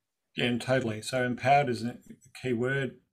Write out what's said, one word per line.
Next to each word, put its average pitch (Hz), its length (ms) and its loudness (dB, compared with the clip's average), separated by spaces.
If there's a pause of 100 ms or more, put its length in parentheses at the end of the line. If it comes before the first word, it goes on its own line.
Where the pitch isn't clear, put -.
(360)
Yeah, 131 100 0
and 120 140 0
totally. 117 440 0
So 127 200 -2
empowered 131 460 4
is 110 140 -2
a 120 140 -6 (440)
key 127 120 -2
word. 131 420 -2 (180)